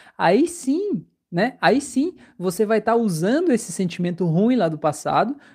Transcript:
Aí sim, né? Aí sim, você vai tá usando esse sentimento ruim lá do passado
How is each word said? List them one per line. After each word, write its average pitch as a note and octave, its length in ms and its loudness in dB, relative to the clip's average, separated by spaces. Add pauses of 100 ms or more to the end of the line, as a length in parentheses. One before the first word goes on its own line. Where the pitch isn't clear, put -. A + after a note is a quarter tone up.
(160)
Aí G3 320 4
sim, D#4+ 560 -4 (280)
né? G#3 280 -2
Aí G3 200 4
sim, C#4+ 360 -4 (200)
você F#3 300 -2
vai G#3+ 140 2
tá A3+ 160 2
usando A#3 560 0
esse A3 180 -2
sentimento F3 560 -4
ruim G3+ 300 2
lá F3+ 120 2
do D#3 80 -6
passado D#3 600 -2 (180)